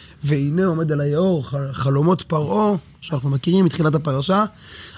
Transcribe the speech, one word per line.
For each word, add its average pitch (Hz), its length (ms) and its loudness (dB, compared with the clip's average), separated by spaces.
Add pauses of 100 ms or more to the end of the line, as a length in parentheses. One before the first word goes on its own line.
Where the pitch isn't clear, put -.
(240)
והנה 147 420 0
עומד 160 260 0
על 147 80 0
היאור", 147 500 0
ח-, 143 40 -6 (180)
חלומות 143 500 2
פרעה, 196 540 0 (240)
שאנחנו 139 300 -4
מכירים 175 340 2
מתחילת 156 300 2
הפרשה. 156 500 0 (540)